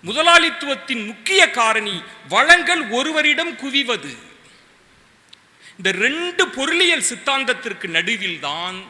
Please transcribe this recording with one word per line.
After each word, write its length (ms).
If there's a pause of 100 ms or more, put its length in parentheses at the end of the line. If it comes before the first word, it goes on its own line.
முதலாளித்துவத்தின் 1000
முக்கிய 440
காரணி 520 (260)
வளங்கள் 600
ஒருவரிடம் 680
குவிவது. 600 (1600)
இந்த 160
ரெண்டு 560
பொருளியல் 540
சித்தாந்தத்திற்கு 880
நடுவில்தான் 1000